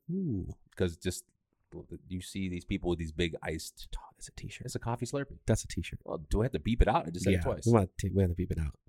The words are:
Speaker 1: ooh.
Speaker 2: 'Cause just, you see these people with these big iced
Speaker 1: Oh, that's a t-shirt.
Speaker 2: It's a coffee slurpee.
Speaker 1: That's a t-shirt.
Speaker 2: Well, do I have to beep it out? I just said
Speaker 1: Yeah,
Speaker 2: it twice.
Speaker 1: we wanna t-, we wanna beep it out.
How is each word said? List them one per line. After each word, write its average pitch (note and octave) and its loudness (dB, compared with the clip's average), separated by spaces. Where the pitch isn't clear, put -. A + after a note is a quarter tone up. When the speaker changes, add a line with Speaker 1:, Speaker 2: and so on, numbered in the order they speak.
Speaker 1:
ooh. C#3 -2
Speaker 2:
'Cause F2 0
just, - -4
you F2+ -6
see F#2+ -6
these F2+ -6
people F2+ -2
with E2+ 0
these D#2+ -4
big E2 -2
iced - -8
Speaker 1:
Oh, - -8
that's - -14
a - -20
t-shirt. - -12
Speaker 2:
It's B2 -6
a - -4
coffee A#2+ -4
slurpee. - -6
Speaker 1:
That's - 4
a - -12
t-shirt. - -6
Speaker 2:
Well, - -6
do G2 4
I A2 4
have C3 -2
to - 0
beep A2+ 4
it - 4
out? D3+ 4
I E3 -6
just F3 -2
said G2 6
Speaker 1:
Yeah, F2+ 4
Speaker 2:
it - -2
twice. G#2 -2
Speaker 1:
we A#2 6
wanna G2+ 8
t-, G2 -2
we F#2+ 4
wanna F2 4
beep F2+ -2
it - -4
out. D2+ -2